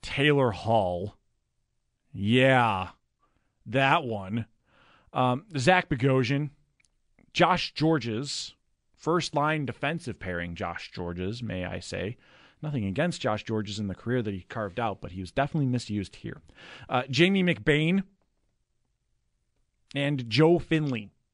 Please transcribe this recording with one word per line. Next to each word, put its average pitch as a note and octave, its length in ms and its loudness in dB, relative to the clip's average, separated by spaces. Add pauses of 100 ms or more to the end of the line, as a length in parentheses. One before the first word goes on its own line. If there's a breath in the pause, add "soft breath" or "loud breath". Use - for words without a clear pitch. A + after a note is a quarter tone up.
Taylor C#3 500 2
Hall. G2 640 0 (960)
Yeah, A2+ 800 4 (760)
that C3+ 380 2
one. A2 420 -4 (680 soft breath)
Um, B2+ 320 0 (120)
Zach F3 320 4
Bogosian, C3+ 600 2 (840)
Josh F3 400 2
Georges, C#3 840 -2 (400)
first D#3+ 400 -2
line D3+ 300 0
defensive C3+ 540 -6
pairing F2 360 -6
Josh E2+ 360 -8
Georges, F#2 520 -6
may F2+ 220 -6
I - 140 -8
say. G2 380 -8 (440 soft breath)
Nothing D3 240 -4
against C#3+ 360 -2
Josh G#2+ 220 -2
Georges G#2 360 -4
in G#2 80 -4
the F#2 80 -6
career B2 260 -2
that G#2 120 -4
he F#2 80 -8
carved G#2 380 -8
out, A2 200 -4
but F#2+ 120 -12
he F#2 100 -10
was F2+ 100 -10
definitely C#3+ 360 0
misused G#2+ 500 -2
here. - 240 -12 (480 loud breath)
Uh, B2 200 0
Jamie F3+ 320 4
McBain D#3+ 600 2 (1900)
and C#3 340 -2
Joe D#3+ 300 6
Finley. C3+ 500 -2 (240)